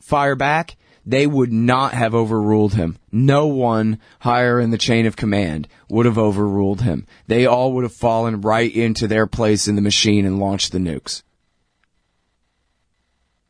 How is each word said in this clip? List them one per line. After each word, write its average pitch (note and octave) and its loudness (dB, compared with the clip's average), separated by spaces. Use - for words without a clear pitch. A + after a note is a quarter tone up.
fire C#3+ -2
back," D3 -2
they C3+ 2
would C3+ 0
not B2 0
have A#2 -2
overruled G#2+ 0
him. E2+ -2
No C#3 2
one A2+ 0
higher A#2+ 0
in A#2 0
the A2+ -2
chain A2+ 0
of G#2+ -4
command G2 -2
would A#2 2
have A2+ 2
overruled G2+ 0
him. F2 -2
They A#2+ 2
all B2+ 0
would B2+ -2
have A2+ -6
fallen A2+ -2
right A2 0
into A2+ 0
their A2 2
place G#2+ 0
in G#2 0
the G2+ 0
machine G#2 2
and G2 -2
launched G2 -4
the F#2 -4
nukes. E2 -8